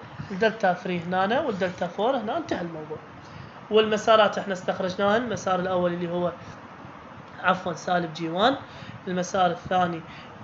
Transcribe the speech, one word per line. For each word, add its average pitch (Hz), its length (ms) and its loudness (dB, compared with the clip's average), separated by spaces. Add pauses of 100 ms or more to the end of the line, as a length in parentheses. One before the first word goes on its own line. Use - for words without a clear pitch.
(300)
الدلتا 196 440 2
ثري 180 260 -2
هنا، 190 400 2
والدلتا 185 460 -2
فور 220 300 0
هنا. 233 200 -2
انتهى 320 240 -2
الموضوع. 156 380 -8 (720)
والمسارات 214 680 6
احنا - 140 -2
استخرجناهن، 196 720 2
المسار 190 380 0
الأول 180 320 2
اللي 175 200 -2
هو، 175 200 0 (1080)
عفوا، 180 300 2
سالب 170 420 0
جي 165 140 -4
وان، 214 280 4 (520)
المسار 180 420 2
الثاني، 170 500 0 (440)